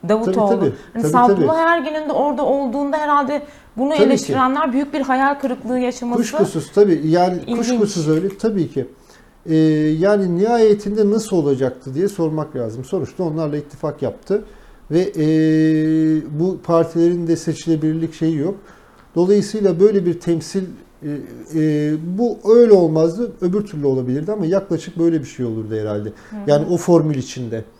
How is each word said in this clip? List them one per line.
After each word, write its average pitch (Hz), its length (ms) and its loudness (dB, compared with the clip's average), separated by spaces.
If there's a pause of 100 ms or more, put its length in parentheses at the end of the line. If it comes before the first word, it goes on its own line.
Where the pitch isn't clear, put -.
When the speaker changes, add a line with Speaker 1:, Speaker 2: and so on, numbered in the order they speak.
Speaker 1:
Davutoğlu. 208 400 0
Speaker 2:
Tabii, 190 120 0
tabii. 165 140 0 (180)
Speaker 1:
Hani - 100 -6
Speaker 2:
Tabii, 151 100 0
Speaker 1:
Sadullah 240 440 4
Speaker 2:
tabii. 330 320 0
Speaker 1:
Ergin'in 311 200 -6
de 262 40 -4
orada 285 320 0
olduğunda 277 540 -2
herhalde 294 440 0 (340)
bunu 262 120 -2
Speaker 2:
Tabii 302 100 0
ki. 277 60 6
Speaker 1:
eleştirenler 269 680 0
büyük 285 220 -2
bir 302 60 -2
hayal 269 340 0
kırıklığı 254 440 -4
yaşaması 247 400 -2
Speaker 2:
Kuşkusuz 226 540 -2
tabii. 196 320 4
Yani 175 380 2
Speaker 1:
ilginç. 233 140 -6
Speaker 2:
kuşkusuz 208 520 -2
öyle 170 300 0
tabii 202 320 -2
ki. 131 160 -6 (600)
Ee, 160 80 0 (440)
yani 190 400 2
nihayetinde 214 720 2
nasıl 214 260 -2
olacaktı 135 580 0
diye 185 140 0
sormak 156 480 -4
lazım. 117 280 -6
Sonuçta 180 400 -6
onlarla 156 320 -4
ittifak 147 460 -8
yaptı 208 420 -4 (460)
ve, 160 100 2
e, 160 240 -2 (1160)
bu 180 240 -2
partilerin 170 640 2
de 160 100 0
seçilebilirlik 160 800 -4
şeyi 160 220 -2
yok. 165 180 -2 (600)
Dolayısıyla 196 680 2
böyle 196 260 4
bir 170 140 -2
temsil, 170 440 -4 (380)
e, 151 60 -10 (460)
e, 151 400 0 (240)
bu 233 200 -2 (180)
öyle 233 160 8
olmazdı, 170 680 2
öbür 196 260 -2
türlü 147 200 -6
olabilirdi 131 460 -2
ama 202 140 -4
yaklaşık 180 520 -4
böyle 165 220 2
bir 127 60 -12
şey 123 200 -8
olurdu 110 280 -6
herhalde. 107 340 -4
Speaker 1:
Hı - 280 -16
hı. - 100 -12
Speaker 2:
Yani 147 240 2
o 175 60 0
formül 160 380 2
içinde 120 500 -8 (160)